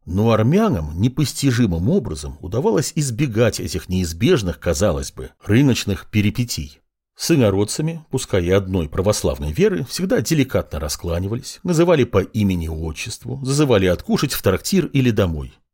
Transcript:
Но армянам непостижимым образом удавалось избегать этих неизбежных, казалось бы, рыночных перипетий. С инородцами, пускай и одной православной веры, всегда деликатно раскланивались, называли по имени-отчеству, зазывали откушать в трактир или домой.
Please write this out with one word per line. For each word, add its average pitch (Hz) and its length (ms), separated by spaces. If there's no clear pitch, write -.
Но 107 260
армянам 110 720
непостижимым 120 880
образом 87 500
удавалось 151 560
избегать 120 640
этих - 300
неизбежных, 92 720
казалось 78 500
бы, - 200
рыночных 110 640
перипетий. 104 720
С - 140
инородцами, 139 800
пускай 98 340
и 87 60
одной 92 360
православной 80 640
веры, 180 380
всегда 190 320
деликатно 113 580
раскланивались, 87 840
называли 170 400
по 110 160
имени-отчеству, 92 1200
зазывали 127 440
откушать 135 460
в - 100
трактир 139 420
или 131 240
домой. 85 460